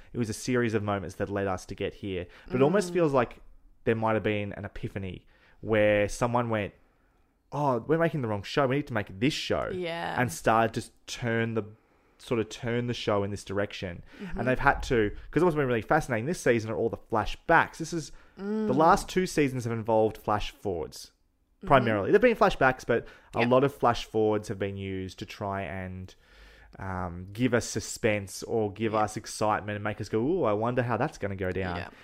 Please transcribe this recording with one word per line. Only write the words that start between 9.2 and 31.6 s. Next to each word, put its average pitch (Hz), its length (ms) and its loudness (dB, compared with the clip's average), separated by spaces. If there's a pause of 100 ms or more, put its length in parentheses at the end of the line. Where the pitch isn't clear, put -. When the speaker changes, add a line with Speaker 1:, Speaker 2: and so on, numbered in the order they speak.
Speaker 1:
this 131 140 4
show." 69 380 -2
Speaker 2:
Yeah. 170 480 -4
Speaker 1:
And 160 120 2
started 113 480 2
to - 80 -14 (240)
turn 117 420 -2
the, 107 100 -2 (540)
sort 120 200 -2
of 107 100 0
turn 120 380 -4
the 120 80 -2
show 101 300 0
in 101 80 -4
this 95 100 -8
direction. 98 640 -4 (180)
Speaker 2:
Mm-hmm. 180 160 -6
Speaker 1:
And 123 100 0
they've 127 100 2
had 139 260 2
to, 107 260 2 (200)
'cause 151 120 2
what's 170 140 4
been 143 100 2
really 117 160 0
fascinating 127 440 0
this 180 140 -4
season 113 300 2
are 107 60 -4
all 110 120 0
the 101 80 -4 (140)
flashbacks. 120 680 2
This 160 140 -8
is, 165 200 -6 (240)
the 190 80 -12
Speaker 2:
Mm. 214 320 -2
Speaker 1:
last 170 320 6
two 185 180 0
seasons 131 380 0
have 117 80 -2
involved 110 460 2
flash 104 340 -2
forwards, 82 580 -8 (480)
Speaker 2:
Mm-hmm. 202 80 -14
Speaker 1:
primarily. 113 460 4
There've 202 100 6
been 240 140 4
flashbacks, 139 500 2
but 120 180 2 (300)
a 113 60 0
Speaker 2:
Yep. 120 80 4
Speaker 1:
lot 131 160 6
of 135 100 0
flash 120 300 2
forwards 107 420 2
have 98 140 -6
been 101 160 -2
used 95 420 -6
to 107 80 -10
try 98 360 -6
and, 92 520 -8 (640)
um, 92 540 -8
give 117 200 0
us 113 120 2
suspense - 800 -4
or 107 280 -2
give 107 200 -2
Speaker 2:
Yeah. 110 80 2
Speaker 1:
us 107 160 -2
excitement 104 580 -2
and 104 80 -8
make 107 180 -4
us 107 80 -6
go, 110 120 0
"Ooh, 156 240 0
I 107 80 2
wonder 120 320 0
how 117 120 0
that's 131 220 -2
gonna 101 160 -4
go 92 160 -2
down." 90 280 -2